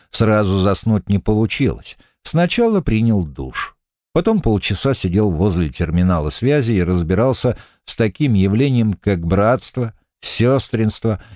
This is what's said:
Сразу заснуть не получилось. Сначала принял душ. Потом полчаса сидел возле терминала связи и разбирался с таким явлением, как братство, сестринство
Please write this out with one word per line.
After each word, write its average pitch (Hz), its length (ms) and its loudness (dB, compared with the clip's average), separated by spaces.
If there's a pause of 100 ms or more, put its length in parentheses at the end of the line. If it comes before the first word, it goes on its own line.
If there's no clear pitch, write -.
(120)
Сразу 107 480 2
заснуть 101 500 0
не 101 80 2
получилось. 107 800 -2 (240)
Сначала 190 600 0
принял 110 440 2
душ. 67 500 -10 (380)
Потом 208 280 0
полчаса 107 520 0
сидел 98 380 0
возле 85 380 0
терминала 82 600 0
связи 127 440 0
и 92 100 2
разбирался 92 760 0 (280)
с - 100 -8
таким 117 380 0
явлением, 107 600 2
как 90 320 -2
братство, 110 680 0 (260)
сестринство 113 1040 0 (120)